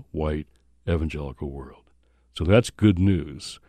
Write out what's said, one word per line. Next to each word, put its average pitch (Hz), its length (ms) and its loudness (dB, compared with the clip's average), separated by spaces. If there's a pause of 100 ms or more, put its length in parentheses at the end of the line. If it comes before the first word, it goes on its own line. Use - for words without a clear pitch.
(100)
white 78 360 -4 (400)
evangelical 76 640 -4
world. 69 340 -16 (520)
So 85 80 -4
that's 104 240 4
good 101 300 4
news 90 600 -2 (100)